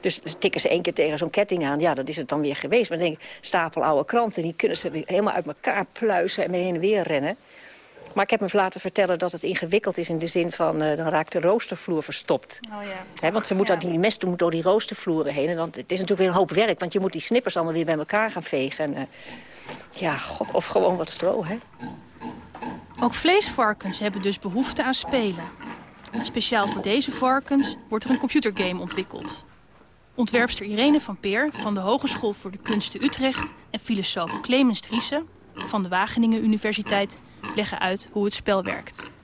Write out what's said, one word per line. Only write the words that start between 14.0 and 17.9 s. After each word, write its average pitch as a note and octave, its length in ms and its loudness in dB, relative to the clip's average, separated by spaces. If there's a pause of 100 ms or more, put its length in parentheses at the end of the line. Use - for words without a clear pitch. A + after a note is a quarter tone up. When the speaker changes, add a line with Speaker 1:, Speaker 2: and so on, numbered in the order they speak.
Speaker 1:
moet F3 140 0
door E3+ 120 4
die E3 100 -2
roostervloeren E3+ 720 0
heen. D3+ 160 0
En F3 60 0
dan, E3 120 -2
het E3 100 -10
is F3 220 -4
natuurlijk F#3 200 0
weer F#3+ 80 6
een F3 60 2
hoop F#3 180 4
werk, G3 280 2
want E3+ 140 -4
je G3+ 60 2
moet F#3+ 120 0
die E3 100 -4
snippers A#3 340 2
allemaal E3 180 0
weer E3 120 2
bij D#3+ 120 2